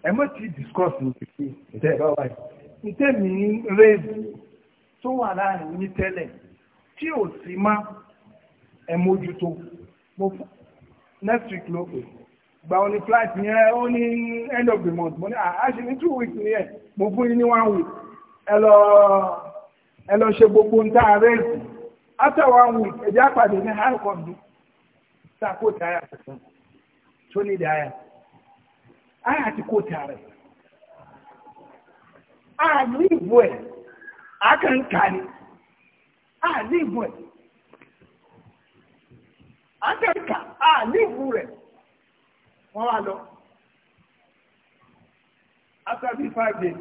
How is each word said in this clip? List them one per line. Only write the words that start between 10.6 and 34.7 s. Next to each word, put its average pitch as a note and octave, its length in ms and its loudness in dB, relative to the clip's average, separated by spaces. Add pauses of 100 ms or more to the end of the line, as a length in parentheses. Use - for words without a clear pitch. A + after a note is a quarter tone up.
next A#3 280 -4
week F3+ 180 -14
ló E3+ 160 -8
pè. C3+ 160 -12 (680)
Ìgbà F3+ 120 -2
wo G3+ 100 0
ni G#3 120 -4
flight A3 340 0
yẹn? A3 380 2
Ó A#3+ 160 -2
ní A#3+ 140 -2 (460)
end A#3+ 200 0
of G#3 140 0
the F3 80 -2
month. E3 280 -6
Mo F#3 100 -8
ní, A#3 80 -8
"Ah, F3+ 240 -4
a B3+ 100 0
ṣì A#3+ 120 -10
ní B3 160 -8
two D#4 160 -2
weeks A#3+ 200 -6
ni G#3+ 180 -6
ẹ." G3 160 -4 (240)
Mo G3+ 180 -2
fún A#3+ 180 -2
yín A#3+ 100 2
ní A#3+ 60 2
one A3+ 260 4
week. E3+ 160 -2 (600)
Ẹ G#3 120 2
lọ, G#3+ 160 8 (1300)
ẹ G3+ 80 2
lọ A3 140 4
ṣe A3 180 8
gbogbo G#3+ 360 6
ń G#3+ 80 -4
tá A#3+ 80 8
a G#3 180 6
raise. A#3 420 2 (580)
After D4 280 2
one B3 320 6
week, G3 160 -2
ẹ - 160 -4
jẹ́ A3+ 120 4
á C4+ 120 4
pàdé G3+ 220 4
ní G#3+ 160 -4
high A3+ 260 -2
court. G3 200 -6 (1160)
Tá G#3+ 120 -6
a F#3 60 -6
kó A3 160 0
tààyà F3 300 -4
tuntun. - 380 -20 (960)
Tó G3+ 100 -2
ní G3+ 120 -4
ìdí E3+ 100 -4
àyà. D3+ 260 -4 (1300)
Àyà C4 260 0
ti G3+ 120 -10
kó G#3 180 -2
tààrà. C#3+ 340 -10 (2500)
A D4 280 2
ní C4+ 220 -2
ìbò A3 320 4
ẹ̀. - 180 0 (800)
A C4 200 4
kàn C4 180 0